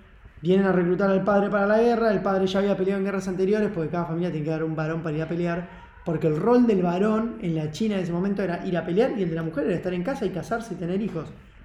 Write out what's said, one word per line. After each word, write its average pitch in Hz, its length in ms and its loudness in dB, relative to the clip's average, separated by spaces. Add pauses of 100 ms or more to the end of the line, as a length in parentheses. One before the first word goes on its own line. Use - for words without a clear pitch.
(400)
Vienen 190 260 4
a 190 60 4
reclutar 180 380 2
al 190 120 2
padre 202 280 2
para 202 160 2
la 214 160 4
guerra, 226 280 4
el 185 120 0
padre 190 240 2
ya 190 140 0
había 202 160 2
peleado 190 220 0
en 190 60 -2
guerras 196 240 -4
anteriores, 196 460 0
porque 156 160 -2
cada 170 160 -2
familia 165 240 -2
tiene 151 140 -4
que 156 60 -2
dar 160 140 -2
un 160 100 -2
varón 160 280 -2
para 156 140 -4
ir 160 60 -2
a 156 60 -6
pelear, 170 400 -4 (360)
porque 165 240 0
el 151 120 0
rol 247 260 6
del 190 160 4
varón 214 600 0
en 170 120 -2
la 156 160 -2
China 214 260 -2
en 190 40 -2
ese 170 120 -4
momento 196 300 -2
era 175 240 -4
ir 180 120 -2
a 165 80 -2
pelear 214 320 2
y 190 40 0
el 170 60 0
de 160 80 -4
la 165 60 -4
mujer 269 240 -4
era 180 100 0
estar 180 160 -4
en 180 100 -2
casa 247 220 -4
y 180 60 0
casarse 202 420 -6
y 160 60 -10
tener 185 240 -4
hijos. 165 240 -6 (380)